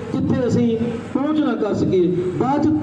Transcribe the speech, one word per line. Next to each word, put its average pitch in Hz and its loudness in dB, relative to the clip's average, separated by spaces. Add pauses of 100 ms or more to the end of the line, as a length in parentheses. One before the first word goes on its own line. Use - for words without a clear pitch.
(140)
ਜਿੱਥੇ 254 0
ਅਸੀਂ 233 2 (360)
ਪਹੁੰਚ 302 0
ਨਾ 254 0
ਕਰ 208 -2
ਸਕੀਏ। 170 2
ਬਾਅਦ 247 0
'ਚ 311 4 (140)